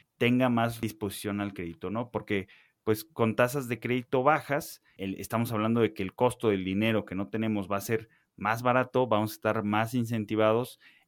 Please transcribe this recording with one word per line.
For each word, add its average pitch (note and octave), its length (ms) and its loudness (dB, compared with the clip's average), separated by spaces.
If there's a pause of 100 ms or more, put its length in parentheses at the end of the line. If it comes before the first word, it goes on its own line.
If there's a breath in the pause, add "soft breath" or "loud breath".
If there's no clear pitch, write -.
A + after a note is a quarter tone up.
(180 soft breath)
tenga B2 320 4
más A#2 300 0
disposición G#2 600 -4
al G2+ 140 -4
crédito, F2 340 -8
¿no? A#2 220 -6
Porque, G2+ 380 -4 (360 soft breath)
pues, A2 200 0
con A3+ 320 0
tasas B2 320 0
de A#2 120 -4
crédito B2+ 420 -2
bajas, D3 600 0 (140 soft breath)
el, F#2+ 180 -6
estamos A#2 380 -4
hablando A2+ 280 2
de G#2+ 140 2
que G2 80 -4
el F#2 120 -6
costo A#2+ 360 2
del F#2+ 140 0
dinero G#2 420 0
que F#2 80 -10
no G2+ 140 -6
tenemos G#2+ 420 -2
va G2 60 -2
a G2 40 -2
ser A2+ 280 -4 (280 soft breath)
más A2+ 260 -2
barato, B2+ 440 2
vamos G#2+ 260 2
a - 20 -14
estar A2 280 0
más A2 320 0
incentivados A2 840 0 (280 soft breath)